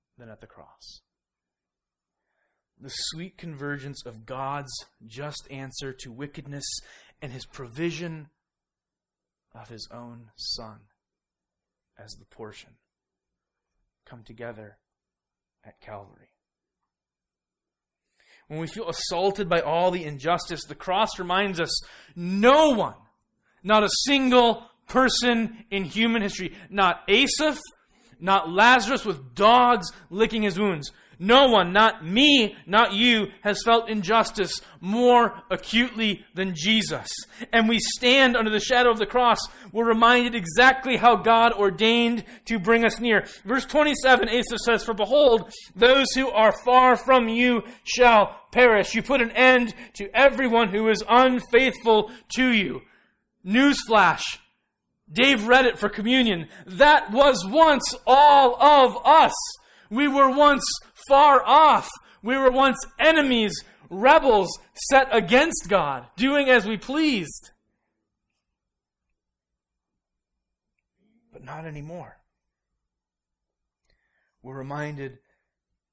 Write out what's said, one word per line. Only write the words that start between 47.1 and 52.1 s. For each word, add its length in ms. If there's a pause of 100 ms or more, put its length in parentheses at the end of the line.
you 360 (200)
shall 560 (100)
perish. 440
You 80
put 180
an 120
end 420 (220)
to 200
everyone 540
who 180
is 180
unfaithful 1040 (260)